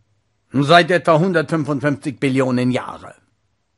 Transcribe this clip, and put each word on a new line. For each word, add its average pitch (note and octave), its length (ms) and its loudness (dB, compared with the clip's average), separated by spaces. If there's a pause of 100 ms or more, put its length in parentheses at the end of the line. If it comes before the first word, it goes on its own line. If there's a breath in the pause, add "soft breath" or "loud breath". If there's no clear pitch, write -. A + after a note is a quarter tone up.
(520)
Seit D3+ 400 4
etwa E3+ 280 2
hundertfünfundfünfzig D3+ 1000 -2
Billionen B2+ 520 0
Jahre. - 440 -8 (640)